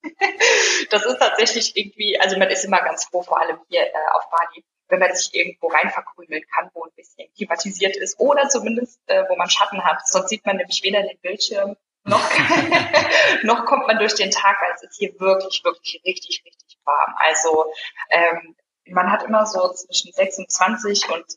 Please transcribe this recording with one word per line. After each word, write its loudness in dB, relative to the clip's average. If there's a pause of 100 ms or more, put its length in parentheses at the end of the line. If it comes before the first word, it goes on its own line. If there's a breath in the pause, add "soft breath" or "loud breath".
<laughs> -12 (800 loud breath)
das 2
ist 0
tatsächlich 0
irgendwie, -4
also 2
man 4
ist -2
immer 2
ganz -4
froh, -4
vor 0
allem -2 (120)
hier, 0
äh, -2 (220)
auf -2
Bali, -2 (260)
wenn 2
man 2
sich -6
irgendwo -4
rein 2
verkrümeln -10 (100)
kann, -4
wo -12
ein -16
bisschen -20
klimatisiert -4
ist -8
oder 2
zumindest, -4
äh, 2
wo 2
man -4
Schatten 0
hat. 0
Sonst 0
sieht -6
man 0
nämlich -4
weder 0
den -6
Bildschirm, -4 (280)
noch, 2
<laughs> 2
noch 2
kommt 2
man 2
durch 0
den 0
Tag, 2
weil -2
es -20
ist -20
hier -6
wirklich, 0
wirklich -6
richtig, -8
richtig -20
warm. 0
Also, 2 (460 loud breath)
ähm, 2 (360)
man 2
hat 0
immer 2
so -2
zwischen -6
sechsundzwanzig -2
und -6 (140)